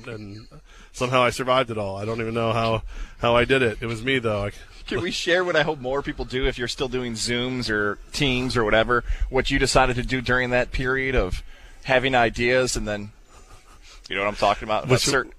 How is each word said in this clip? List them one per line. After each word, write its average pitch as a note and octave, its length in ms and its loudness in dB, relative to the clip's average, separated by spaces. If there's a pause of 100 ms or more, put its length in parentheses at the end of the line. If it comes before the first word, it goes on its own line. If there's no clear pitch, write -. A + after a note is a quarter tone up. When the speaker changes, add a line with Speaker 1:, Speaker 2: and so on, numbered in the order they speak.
Speaker 1:
And G#2+ 400 -14 (460)
somehow B2+ 320 2
I A#2+ 60 4
survived B2+ 420 0
it G#2+ 60 -4
all. G2 180 -4
I G2+ 80 -8
don't A2+ 160 -4
even A2+ 140 -4
know A2+ 180 0
how, A2+ 300 0 (360)
how A#2+ 160 2
I A#2+ 100 6
did C3 180 4
it. G#2+ 180 0
It A#2+ 60 -8
was A2+ 180 -6
me, C3+ 160 0
though. G#2+ 240 -2
I G2+ 80 -6 (340)
Speaker 2:
Can - 140 -4
we F3 100 -4
share F3+ 320 0
what F3+ 140 0
I D3+ 80 4
hope D#3+ 160 -4
more C3 200 -4
people C3+ 240 -6
do B2+ 220 -2
if B2 120 -2
you're A#2+ 100 -4
still - 180 -4
doing B2 280 -4
Zooms A#2+ 540 -4
or G#2 300 0 (140)
Teams B2+ 440 0
or A#2+ 80 2
whatever, A2 380 4 (280)
what B2+ 200 2
you C#3 80 2
decided C3 380 4
to B2 80 -2
do B2 160 -2
during B2 300 2
that B2 200 2
period C3 460 -2
of F#2+ 260 0 (400)
having C3 320 2
ideas A#2+ 640 2
and A2 100 -4
then, G#2 240 -6 (1000)
you - 60 -6
know G2 80 -2
what G2+ 60 2
I'm G#2 80 -4
talking G#2 320 2
about, G#2+ 160 0
about B2+ 80 2
Speaker 1:
What's B2 180 4
Speaker 2:
cer-, C3+ 160 2 (120)